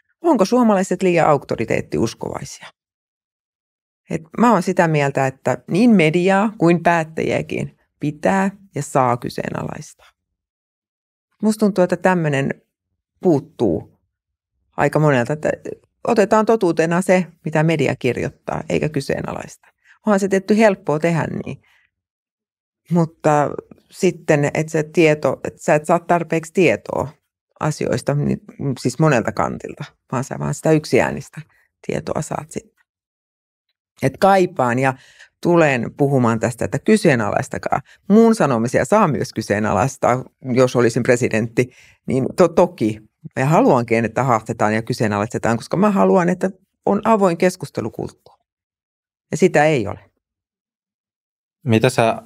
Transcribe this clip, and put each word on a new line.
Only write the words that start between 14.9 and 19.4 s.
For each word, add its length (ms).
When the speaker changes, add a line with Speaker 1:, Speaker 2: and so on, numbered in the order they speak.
Speaker 1:
monelta, 340
että 180
otetaan 400
totuutena 560
se, 240
mitä 180
media 340
kirjoittaa, 720
eikä 200
kyseenalaista. 800